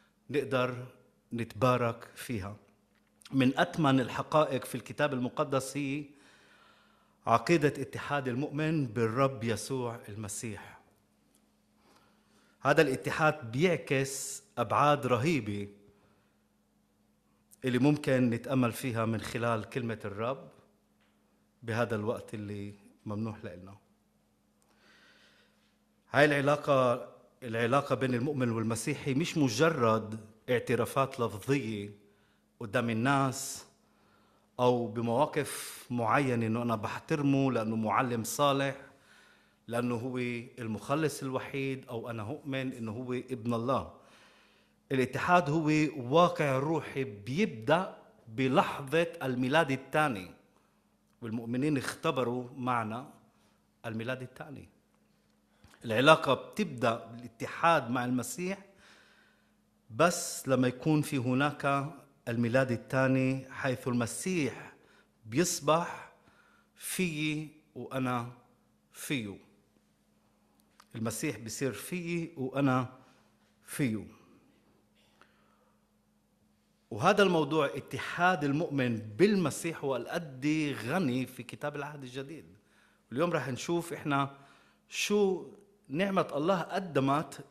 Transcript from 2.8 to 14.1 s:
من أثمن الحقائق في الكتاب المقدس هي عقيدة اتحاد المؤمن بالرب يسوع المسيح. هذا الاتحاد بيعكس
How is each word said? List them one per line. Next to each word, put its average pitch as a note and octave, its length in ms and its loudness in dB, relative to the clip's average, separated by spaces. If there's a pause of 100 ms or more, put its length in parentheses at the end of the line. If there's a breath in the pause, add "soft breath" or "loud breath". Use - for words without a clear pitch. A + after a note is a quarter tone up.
من C3+ 260 4
أثمن D#3 420 4
الحقائق C#3 640 0
في - 100 -10
الكتاب C#3 400 -2
المقدس C3 600 -2
هي C#3+ 280 -4 (1200 soft breath)
عقيدة D3 420 4
اتحاد C#3 600 -4
المؤمن D3 580 -2
بالرب A#2 580 0
يسوع A#2 640 -4
المسيح. G#2+ 720 -10 (1800 soft breath)
هذا D3 220 6
الاتحاد C#3 720 2
بيعكس C3+ 880 0 (160)